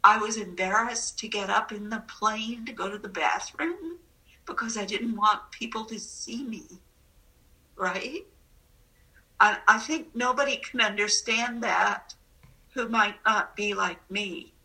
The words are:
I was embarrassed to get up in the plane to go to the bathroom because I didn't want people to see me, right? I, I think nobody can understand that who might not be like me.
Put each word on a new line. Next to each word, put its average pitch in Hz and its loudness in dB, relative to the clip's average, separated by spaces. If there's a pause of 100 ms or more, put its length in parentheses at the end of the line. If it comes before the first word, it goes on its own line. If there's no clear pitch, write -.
I 214 10
was 220 -2
embarrassed 202 -2
to 220 -8
get 202 -4
up 214 0
in 208 -8
the 220 -6
plane 220 -4
to 262 -10
go 190 -4
to 208 -8
the 202 -10
bathroom 311 -2 (480)
because 226 -6
I 208 -4
didn't 220 -2
want 202 2
people 226 -8
to 220 -10
see - -10
me, 214 -10 (1120)
right? 190 -4 (1120)
I, 214 6 (100)
I 226 8
think 302 -4
nobody 254 2
can - -6
understand 226 2
that 190 0 (600)
who 233 -2
might 214 2
not 208 2
be 208 -2
like 190 -2 (100)
me. 190 -6 (120)